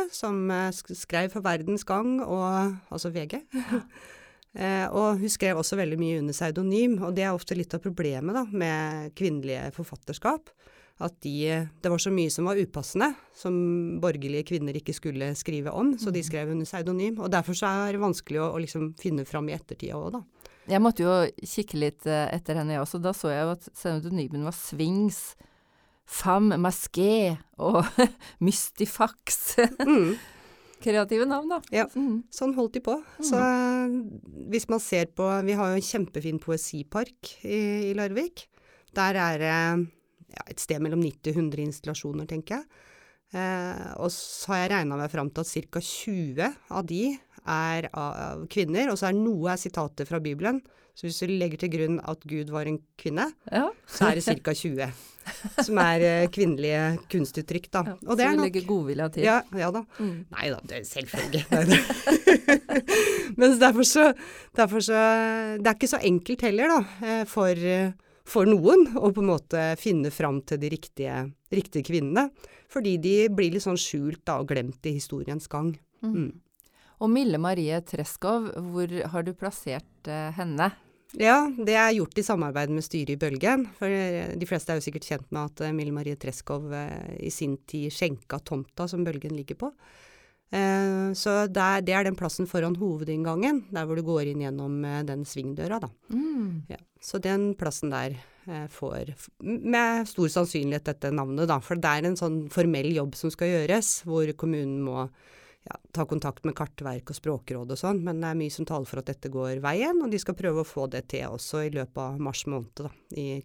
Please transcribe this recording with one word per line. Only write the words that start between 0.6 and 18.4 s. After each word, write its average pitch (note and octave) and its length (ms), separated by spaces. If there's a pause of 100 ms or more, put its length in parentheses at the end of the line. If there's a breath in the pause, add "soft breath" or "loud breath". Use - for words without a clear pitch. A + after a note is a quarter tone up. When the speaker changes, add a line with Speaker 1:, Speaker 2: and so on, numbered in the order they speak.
Speaker 1:
sk-, F#3 240
skrev F3+ 360
for G#3+ 100
Verdens F#3 440
Gang, A#3 360
og, F#3+ 540 (160)
altså D#3+ 220
V E3 140
G. C4 140 (120)
<laughs> B3 280 (720 loud breath)
Eh, F#3+ 420
og G#3 240
hun G3+ 160
skrev F#3 240
også D#3+ 220
veldig D#3+ 180
mye E3 240
under D3 140
pseudonym, F#3+ 640
og F3+ 160
det F#3+ 80
er F#3+ 80
ofte F3 240
litt F3 160
av E3+ 80
problemet E3 560
da, C4 80
med D#3 640 (100)
kvinnelige C3+ 560
forfatterskap. - 800 (500 soft breath)
At E3+ 140 (100)
de, D3 60 (500)
det F3+ 80
var E3+ 80
så F#3+ 160
mye E3+ 160
som E3+ 160
var G3+ 160
upassende, F3+ 460 (260 loud breath)
som F3+ 220 (440)
borgerlige D3+ 520
kvinner D3 260
ikke - 160
skulle C#3 400
skrive D3 400
om, C4 240
så G#3 160
de F3 80
Speaker 2:
Mm. D#3 60
Speaker 1:
skrev D#3 260
under D#3+ 160
pseudonym. F#3 500
Og G3 140
derfor F3 240
så - 80 (220)
er G3+ 100
det G3+ 60
vanskelig D#3 400